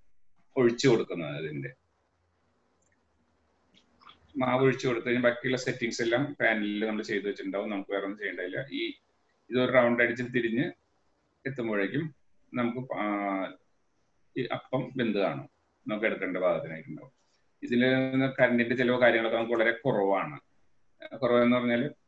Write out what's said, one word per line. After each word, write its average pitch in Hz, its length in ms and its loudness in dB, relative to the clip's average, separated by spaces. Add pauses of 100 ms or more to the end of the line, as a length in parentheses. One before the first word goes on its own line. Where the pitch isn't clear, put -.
(560)
ഒഴിച്ചു 120 320 4
കൊടുക്കുന്നത്. 85 480 0
അതിന്റെ 73 360 -8 (2750)
മാവ് 127 260 2
ഒഴിച്ചു 131 260 2
കൊടുത്തു 117 180 -2
കഴിഞ്ഞാൽ 123 160 2
ബാക്കിയുള്ള 123 340 2
settings 120 460 -4
എല്ലാം 123 380 0
പാനലിൽ 107 460 0
നമ്മൾ 107 160 -4
ചെയ്ത് 101 260 -4
വെച്ചിട്ടുണ്ടാവും. 98 420 -6
നമുക്ക് 101 220 -6
വേറെ 98 120 -2
ഒന്നും 101 140 -6
ചെയ്യേണ്ടതില്ല. 95 540 -6
ഈ 113 200 -6 (580)
ഇതൊരു 123 220 2
round 120 300 4
അടിച്ച് 117 200 0
തിരിഞ്ഞ് 120 500 -2 (720)
എത്തുമ്പോഴേക്കും 120 680 -4 (400)
നമുക്ക്, 123 400 -4
ആ, 104 100 -4 (1300)
ഈ 135 100 -2
അപ്പം - 500 -4
വെന്ത് 110 220 0
കാണും, 73 320 -2 (380)
നമുക്ക് 107 180 -2
എടുക്കേണ്ട 92 300 -4
പാകത്തിനായിട്ടുണ്ടാവും. 80 760 -4 (500)
ഇതിൽ 120 220 2 (560)
കറണ്ടിന്റെ 120 360 4
ചിലവ് 123 240 2
കാര്യങ്ങളൊക്കെ 113 380 4
നമുക്ക് 117 160 -2
വളരെ 113 160 4
കുറവാണ്. 104 680 0 (760)
കുറവെന്ന് 120 400 4
പറഞ്ഞാൽ 120 280 2 (240)